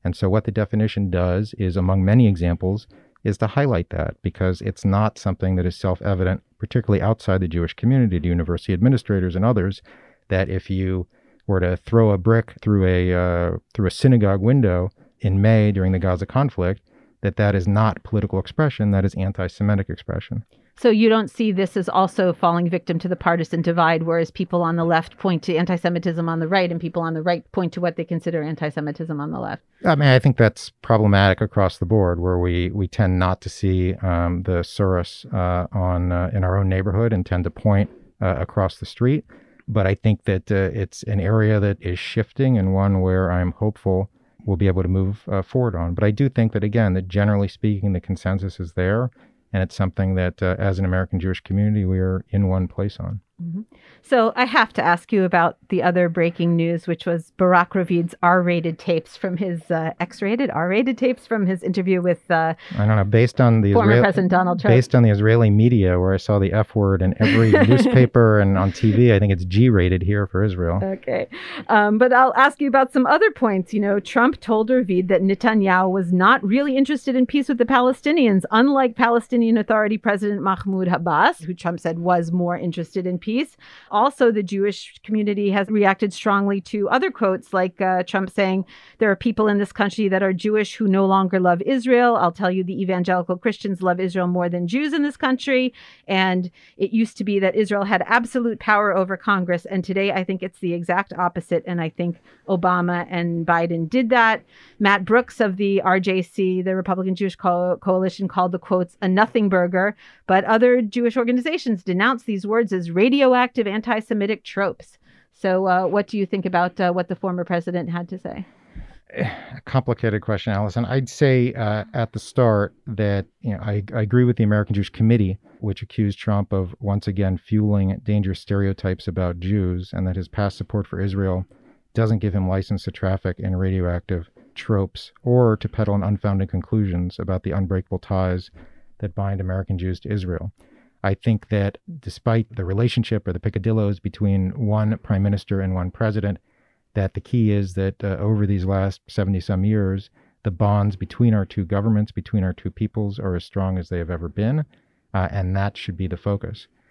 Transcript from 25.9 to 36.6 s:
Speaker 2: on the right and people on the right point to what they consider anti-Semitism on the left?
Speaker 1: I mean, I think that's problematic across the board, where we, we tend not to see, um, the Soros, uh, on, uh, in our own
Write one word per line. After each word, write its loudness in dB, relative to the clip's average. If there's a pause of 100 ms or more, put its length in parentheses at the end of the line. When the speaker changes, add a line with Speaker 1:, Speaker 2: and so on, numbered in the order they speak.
Speaker 2:
on -4
the -4
right 0
and -6
people -6
on -4
the -6
right -2
point -4
to -8
what -2
they -8
consider -6
anti-Semitism -6
on -8
the -10
left? -10 (220)
Speaker 1:
I 4
mean, 4
I 8
think 4
that's 2 (120)
problematic 4
across 0
the -4
board, 2
where 0
we, 0
we -4
tend 2
not 0
to -10
see, 0
um, 0
the 0
Soros, -2
uh, -2
on, 0
uh, -2
in 0
our 0
own 2